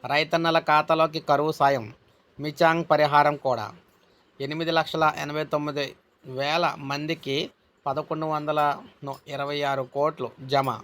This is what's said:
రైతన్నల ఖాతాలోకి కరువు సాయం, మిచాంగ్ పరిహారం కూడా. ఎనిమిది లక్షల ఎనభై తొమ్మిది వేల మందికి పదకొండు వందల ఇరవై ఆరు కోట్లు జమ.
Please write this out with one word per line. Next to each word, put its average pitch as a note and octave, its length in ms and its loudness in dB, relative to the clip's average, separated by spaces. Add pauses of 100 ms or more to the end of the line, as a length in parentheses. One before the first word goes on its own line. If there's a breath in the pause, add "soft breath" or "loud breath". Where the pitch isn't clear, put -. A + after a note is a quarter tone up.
(120)
రైతన్నల E3 460 2 (100)
ఖాతాలోకి D#3 520 2 (100)
కరువు D3 300 2
సాయం, C#3 260 2 (580)
మిచాంగ్ E3 480 2
పరిహారం D3 440 4 (100)
కూడా. A#2 200 -2 (800)
ఎనిమిది D#3+ 320 -4
లక్షల D#3+ 280 0 (180)
ఎనభై D3 300 -6
తొమ్మిది D3 320 -2 (540)
వేల D#3 260 0 (260)
మందికి D3 460 -4 (480)
పదకొండు D#3 480 -4
వందల D3+ 260 -2 (760)
ఇరవై C#3+ 220 -6 (140)
ఆరు C3+ 120 -2 (120)
కోట్లు C#3+ 320 -2 (240)
జమ. C3+ 180 2 (140)